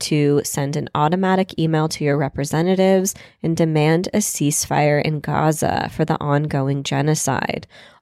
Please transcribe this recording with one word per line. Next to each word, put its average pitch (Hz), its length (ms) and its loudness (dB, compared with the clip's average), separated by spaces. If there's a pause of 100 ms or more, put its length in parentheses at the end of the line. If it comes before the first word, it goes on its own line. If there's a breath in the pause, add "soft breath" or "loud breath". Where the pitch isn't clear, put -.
to 147 440 2
send 143 320 -4
an 139 180 -6
automatic 185 640 0
email 160 300 2
to 151 160 -6
your 143 140 2
representatives 180 960 2 (280 loud breath)
and 165 140 -2
demand 160 520 2
a - 100 -2
ceasefire 147 840 0
in 151 180 -2
Gaza 151 760 0
for 160 100 0
the 156 160 -2
ongoing 143 600 -2
genocide. 143 840 -2 (360 loud breath)